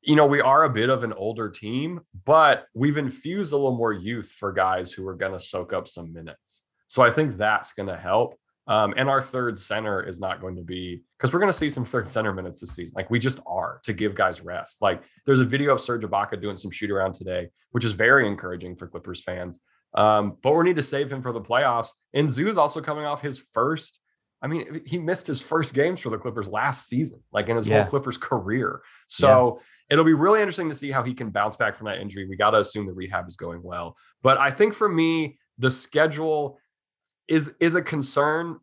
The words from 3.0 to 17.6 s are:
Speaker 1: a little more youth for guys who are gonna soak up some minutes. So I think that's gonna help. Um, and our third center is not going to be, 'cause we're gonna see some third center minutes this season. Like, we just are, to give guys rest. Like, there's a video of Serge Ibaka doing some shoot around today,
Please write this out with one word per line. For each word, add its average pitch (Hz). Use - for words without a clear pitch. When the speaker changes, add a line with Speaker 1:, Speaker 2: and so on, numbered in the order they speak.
Speaker 1:
a 147
little 135
more 117
youth 101
for 101
guys 92
who 95
are 95
gonna 95
soak 90
up 92
some 82
minutes. 82
So -
I 120
think 131
that's 104
gonna 98
help. 95
Um, 107
and 131
our 135
third 123
center 104
is 87
not 92
going 92
to 87
be, 90
'cause 131
we're 175
gonna 196
see 156
some 123
third 110
center 110
minutes 90
this -
season. 87
Like, 95
we 120
just 127
are, 87
to 113
give 101
guys 92
rest. -
Like, 95
there's 135
a 127
video 139
of 127
Serge 117
Ibaka 101
doing 98
some 95
shoot 101
around 95
today, 90